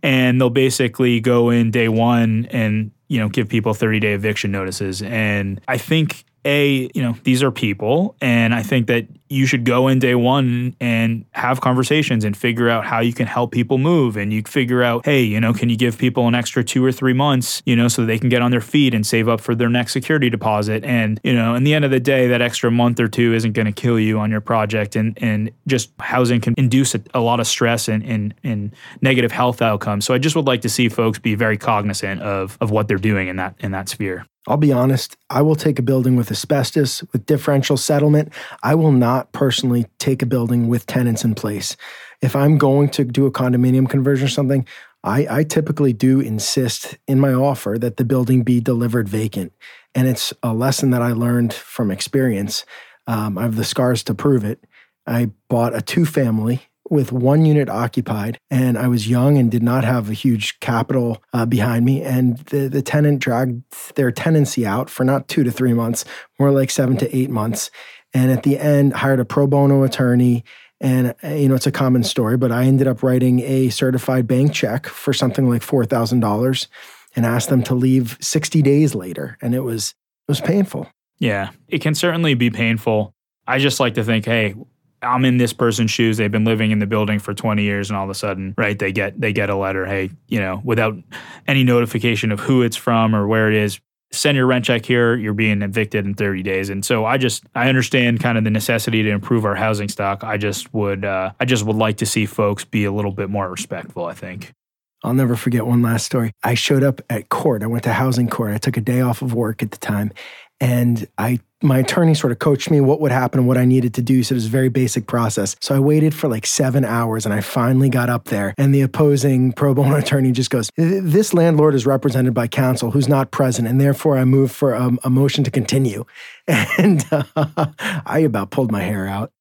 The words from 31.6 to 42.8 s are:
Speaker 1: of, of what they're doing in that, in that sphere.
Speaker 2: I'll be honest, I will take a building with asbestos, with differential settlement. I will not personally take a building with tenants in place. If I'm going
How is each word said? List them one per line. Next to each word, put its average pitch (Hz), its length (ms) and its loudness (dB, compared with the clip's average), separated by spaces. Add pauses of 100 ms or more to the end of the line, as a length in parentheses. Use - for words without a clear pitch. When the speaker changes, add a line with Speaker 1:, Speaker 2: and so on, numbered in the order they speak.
Speaker 1:
of, 98 400 -6
of 110 80 -2
what 107 180 0
they're 101 100 0
doing 98 300 0
in 92 100 -8
that, 92 220 -6
in 98 120 -6
that 95 180 -8
sphere. 92 380 -8 (200)
Speaker 2:
I'll 143 100 0
be 147 140 4
honest, 127 460 0 (140)
I 139 100 0
will 156 140 4
take 151 240 0
a - 20 0
building 127 340 2
with 120 140 0
asbestos, 139 840 -2
with 110 140 -4
differential 139 520 0
settlement. 151 540 2 (300)
I 131 140 2
will 160 160 4
not 123 400 2
personally 120 560 0 (100)
take 131 240 -2
a 127 60 -2
building 120 400 0
with 120 180 -2
tenants 120 380 0
in 113 100 4
place. 104 420 -6 (460)
If - 140 0
I'm 143 240 6
going 139 300 4